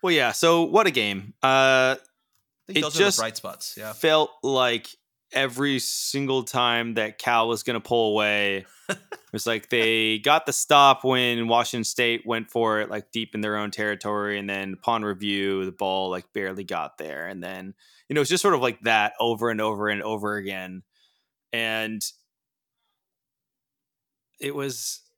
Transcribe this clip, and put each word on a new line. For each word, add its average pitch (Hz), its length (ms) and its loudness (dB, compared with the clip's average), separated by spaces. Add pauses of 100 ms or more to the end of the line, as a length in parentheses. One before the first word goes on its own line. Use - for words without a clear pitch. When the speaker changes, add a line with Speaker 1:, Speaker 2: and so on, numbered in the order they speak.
Speaker 1:
Well, 180 80 2
yeah, 123 200 2
so 165 320 4
what 208 200 4
a 180 60 2
game. 104 500 -2
Uh, 131 560 4
Speaker 2:
I - 0 - (680)
think 196 100 0
Speaker 1:
it 156 60 4
Speaker 2:
those 151 100 -4
are 160 60 -2
the 190 60 8
Speaker 1:
just 196 120 2
Speaker 2:
bright 113 180 -2
spots, - 400 -12
yeah. 107 160 -10
Speaker 1:
felt 156 380 4 (140)
like 127 440 0 (460)
every 135 460 0
single 135 640 -4
time 117 500 0
that 107 240 -4
Cal 117 300 2
was 113 160 -2
gonna 120 160 -4
pull 113 320 0
away, 104 560 0 (100)
Speaker 2:
<laughs> - 120 -20
Speaker 1:
it 190 100 -4 (340)
was - 140 -6
like 113 220 -2
they 113 500 2
got 147 260 2
the 139 80 -4
stop 143 500 6
when 123 440 2
Washington 117 360 0
State 117 400 0
went 113 280 -6
for 110 300 0
it, - 100 -6
like, 104 200 -10
deep 113 220 -8
in 107 80 -6
their 107 160 -2
own 104 140 -4
territory, 104 680 -4
and 101 100 -8
then 98 260 -6
upon 113 280 -2
review, 98 640 -2
the 95 60 -6
ball, 95 400 -2
like, 90 220 -8
barely 95 300 -8
got 82 360 -8
there. 78 260 -10
And 95 160 -12
then, 92 320 -14 (340)
you 139 60 -8
know, 147 80 2
it's 135 80 0
just 175 140 0
sort 202 100 4
of 139 80 2
like 123 200 0
that 107 380 2
over 117 300 0
and 110 100 -4
over 107 300 -2
and 104 140 -4
over 104 320 -4
again. 95 480 -10 (680)
And 110 540 -4 (2250)
it 143 140 -6
was 139 480 -8 (160)